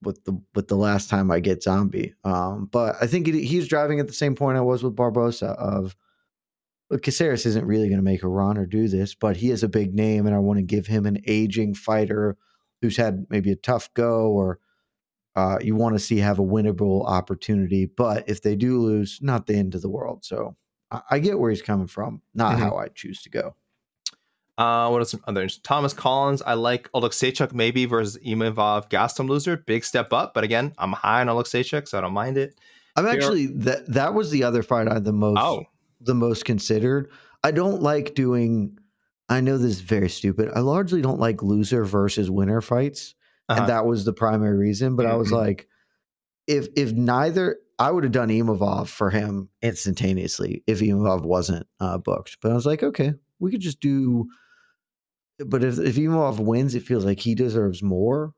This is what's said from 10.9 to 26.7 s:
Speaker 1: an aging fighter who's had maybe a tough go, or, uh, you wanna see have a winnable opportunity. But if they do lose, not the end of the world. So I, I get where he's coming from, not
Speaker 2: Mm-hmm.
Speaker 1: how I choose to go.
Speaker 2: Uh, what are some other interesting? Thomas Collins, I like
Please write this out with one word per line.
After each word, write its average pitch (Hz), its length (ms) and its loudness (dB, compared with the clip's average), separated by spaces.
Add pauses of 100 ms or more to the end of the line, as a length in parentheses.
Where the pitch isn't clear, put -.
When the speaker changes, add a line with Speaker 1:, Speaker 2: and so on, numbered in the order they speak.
Speaker 1:
an 101 200 -2
aging 107 480 0
fighter 104 640 0 (460)
who's - 160 0
had 101 320 0
maybe 101 200 0
a 95 60 0
tough - 380 -4
go, 117 360 2
or, 95 300 0 (760)
uh, 95 280 2
you 110 120 0
wanna 110 240 2
see 104 200 0
have 101 200 2
a 101 60 2
winnable 98 640 2
opportunity. 95 800 0
But 113 420 -2
if 101 140 -6
they 104 140 0
do 123 220 0
lose, 107 440 0
not 127 240 -2
the 107 100 0
end 95 180 0
of 90 80 -6
the 98 60 -4
world. - 360 -8
So 110 300 -8 (380)
I, 117 80 -8 (120)
I 139 60 4
get 190 220 0
where 117 100 2
he's 101 120 -2
coming 98 260 -2
from, 110 320 -10 (140)
not 113 180 2
Speaker 2:
Mm-hmm. 117 100 2
Speaker 1:
how - 140 -2
I - 120 -6
choose - 340 -16
to - 80 -20
go. - 260 -6 (1000)
Speaker 2:
Uh, 117 320 2
what 120 140 2
are - 20 -2
some 113 220 -8
other 98 160 -2
interesting? - 220 -8
Thomas 143 280 0
Collins, 139 500 0
I 120 120 -2
like 120 380 -2